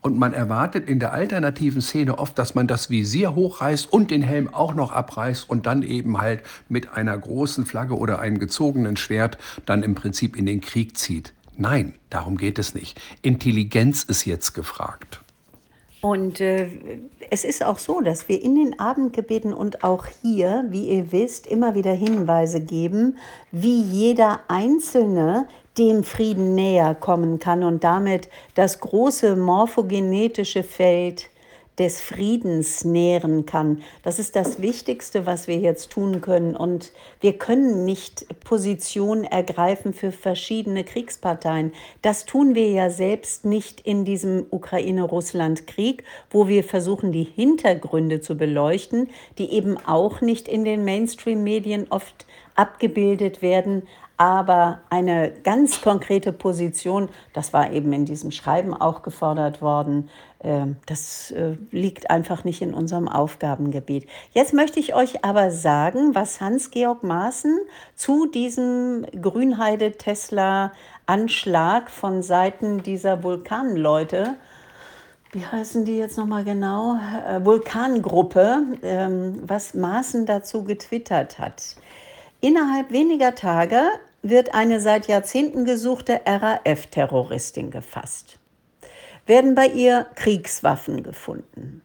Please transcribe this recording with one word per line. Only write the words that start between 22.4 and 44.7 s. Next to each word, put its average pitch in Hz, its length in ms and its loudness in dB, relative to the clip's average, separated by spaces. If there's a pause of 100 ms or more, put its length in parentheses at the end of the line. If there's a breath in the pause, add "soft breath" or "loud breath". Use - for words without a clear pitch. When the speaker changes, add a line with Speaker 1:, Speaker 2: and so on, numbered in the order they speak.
Speaker 2:
geben, 185 560 0 (340 loud breath)
wie 226 300 2
jeder 214 680 4
Einzelne 190 1000 2 (300 loud breath)
dem 220 260 4
Frieden 190 520 0
näher 185 400 4
kommen 165 440 0
kann 175 240 0
und 170 220 0
damit 190 460 2 (240 loud breath)
das 190 260 2
große 226 560 2
morphogenetische 196 1300 0
Feld 180 680 0 (500 soft breath)
des 175 240 0
Friedens 190 840 -2
nähren 170 640 2
kann. 151 340 0 (220 loud breath)
Das 170 160 -4
ist 214 180 -6
das 185 240 -2
Wichtigste, 226 640 -4
was 175 240 -4
wir 175 80 0
jetzt 165 340 0
tun 196 300 -2
können. 170 340 0
Und 175 380 -4 (280 loud breath)
wir 202 180 2
können 233 480 2
nicht - 400 -6 (180)
Position 208 800 -2
ergreifen 185 720 -2
für 190 180 -4
verschiedene 196 720 -4
Kriegsparteien. 165 880 -4 (300 loud breath)
Das 208 240 0
tun 269 280 4
wir 226 140 4
ja 185 220 2
selbst 190 560 -4
nicht 208 340 -2
in 202 240 0
diesem 185 460 -2
Ukraine-Russland-Krieg, 180 1500 -2 (240 loud breath)